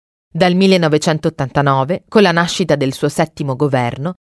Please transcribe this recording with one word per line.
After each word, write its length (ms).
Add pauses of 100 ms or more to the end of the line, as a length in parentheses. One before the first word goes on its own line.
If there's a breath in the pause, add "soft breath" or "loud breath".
(280)
dal 280
millenovecentottantanove, 1500
con 140
la 80
nascita 440
del 160
suo 180
settimo 460
governo, 600 (180)